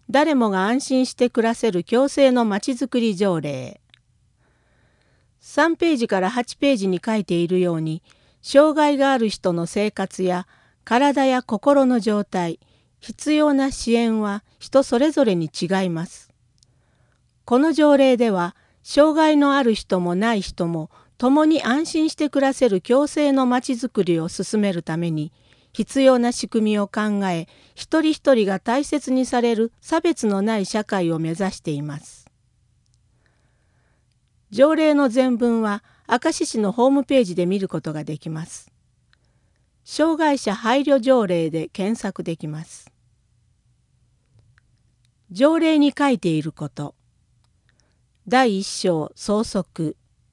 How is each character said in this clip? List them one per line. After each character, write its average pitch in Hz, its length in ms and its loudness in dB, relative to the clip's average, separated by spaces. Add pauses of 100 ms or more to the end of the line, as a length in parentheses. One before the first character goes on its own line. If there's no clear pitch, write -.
誰 294 260 2
も 233 140 2
が 190 180 0
安 254 140 0
心 262 240 0
し - 80 -6
て 247 160 0
暮 226 180 0
ら 233 80 0
せ 226 160 -2
る 175 120 -2
共 254 240 0
生 269 240 4
の 247 140 2
ま 202 140 -2
ち 269 140 -4
づ 240 140 -6
く 254 120 -2
り 226 160 0
条 180 240 0
例。 135 420 -10 (1600)
三 330 360 -2
ペ 339 180 0
ー 269 40 0
ジ 233 100 -2
か 190 120 0
ら 185 100 0
八 247 280 -6
ペ 277 160 2
ー 240 40 -2
ジ 196 100 -2
に 180 160 -2
書 220 120 -2
い 202 100 -2
て - 80 -4
い 170 140 0
る 185 120 0
よ 175 160 0
う 160 60 -4
に、 160 220 -6 (380)
障 294 340 4
害 294 220 2
が 269 140 2
あ 262 60 2
る 226 120 0
人 185 240 -4
の 170 120 -2
生 208 260 -4
活 190 320 -6
や、 180 240 -2 (360)
体 269 420 2
や 254 180 0
心 277 420 2
の 247 140 2
状 208 240 0
態、 175 360 -4 (400)
必 - 340 -6
要 302 200 4
な 269 180 0
支 - 220 -4
援 226 280 0
は 202 220 -4 (160)
人 - 240 2
そ 240 160 0
れ 302 120 2
ぞ 285 140 2
れ 196 100 2
に 160 140 -2
違 - 160 -8 (200)
い 180 40 -2
ま 165 160 -4
す。 - 240 -18 (1160)
こ 240 140 2
の 311 140 2
条 294 240 6
例 262 200 4
で 233 120 2
は、 180 260 -2 (280)
障 302 320 4
害 311 220 4
の 277 180 4
あ 277 80 2
る 233 100 2
人 - 260 -4
も 175 160 -2
な 226 180 0
い 202 80 -2
人 - 260 -6
も、 165 240 -6 (260)
共 277 280 2
に 311 180 2
安 294 220 0
心 311 240 -2
し - 60 -12
て 302 140 -2
暮 269 160 0
ら 269 80 2
せ 254 160 2
る 185 120 -2
共 277 260 0
生 294 240 0
の 262 140 2
ま 247 160 0
ち 269 120 -4
づ 240 160 -6
く 202 140 -2
り 170 160 0
を 165 80 -4
進 208 340 -6
め 202 100 0
る 170 120 -6
た 160 140 -6
め 170 140 -4
に、 156 200 -6 (420)
必 254 280 -2
要 262 180 6
な 240 120 0
仕 233 160 -8
組 214 240 0
み 208 80 0
を 202 80 -2
考 208 400 -4
え、 165 200 -4 (280)
一 - 260 -2
人 311 120 0
一 - 200 2
人 220 120 2
が 190 140 -2
大 262 240 -2
切 285 280 -4
に 254 140 0
さ 240 160 -2
れ 233 140 0
る 226 160 -2 (100)
差 320 200 -2
別 330 260 0
の 196 140 0
な 220 160 0
い 190 80 -2
社 214 180 -4
会 180 280 -2
を 160 80 -2
目 160 100 -4
指 185 220 -4
し - 80 -14
て 160 120 -8
い 143 100 -6
ま 147 180 -10
す。 - 280 -20 (2250)
条 269 260 4
例 311 180 4
の 285 160 2
全 254 280 0
文 233 240 0
は、 208 220 -4 (240)
明 320 240 0
石 320 140 -4
市 - 140 -6
の 202 120 0
ホ 240 160 2
ー - 20 4
ム 277 160 2
ペ 269 160 2
ー - 20 4
ジ 175 120 -8
で 175 100 -2
見 190 120 -2
る 190 120 -4
こ 160 100 -6
と 156 140 -8
が 151 100 -8
で 151 140 -10
き - 120 -14
ま 160 160 -10
す。 - 240 -20 (1160)
障 311 320 0
害 302 200 2
者 202 160 -4
配 233 280 0
慮 277 180 2
条 240 260 2
例 170 240 0
で 160 200 -6
検 208 300 -4
索 185 240 -8
で 165 120 -6
き 160 120 -10
ま 151 180 -10
す。 - 260 -20 (2500)
条 285 280 2
例 320 200 2
に 285 180 4
書 285 120 2
い 233 100 0
て - 80 -4
い 156 140 0
る 156 100 -6
こ 151 160 -10
と。 143 280 -12 (1300)
第 226 320 2
一 196 80 -8
章、 165 480 -2
総 214 280 -2
則。 - 520 -6 (380)